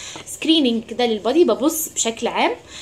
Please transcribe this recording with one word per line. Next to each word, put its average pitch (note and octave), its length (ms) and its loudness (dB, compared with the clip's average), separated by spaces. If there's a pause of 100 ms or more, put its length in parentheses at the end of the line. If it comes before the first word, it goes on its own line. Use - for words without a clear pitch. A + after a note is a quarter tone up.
(260)
سكرينينج C4 580 0
كده A#3 220 -2
للبادي، A3+ 380 2
ببص B3 460 0
بشكل A3+ 380 -4
عام G#3+ 240 0 (300)